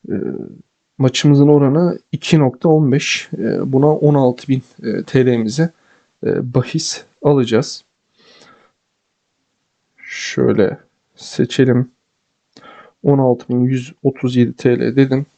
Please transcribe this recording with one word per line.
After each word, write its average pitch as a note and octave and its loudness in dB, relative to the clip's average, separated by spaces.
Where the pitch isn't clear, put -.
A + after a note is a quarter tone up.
E, G2 -6
maçımızın C#3+ 4
oranı D3 2
iki E3+ 0
nokta C#3 0
on D#3 2
beş. - -4
E, F#3+ -4
buna C3+ 2
on D3+ 2
altı B2+ 0
bin, C3 -2
e, G2+ -6
T C3 2
L'mizi, B2 0
e, - -4
bahis - -4
alacağız. C3 0
Şöyle - -2
seçelim. B2+ -2
On C#3+ 2
altı B2+ 0
bin B2 0
yüz C3 -4
otuz C3 -2
yedi A#2 2
T B2 0
L A#2+ -2
dedim. C3+ 0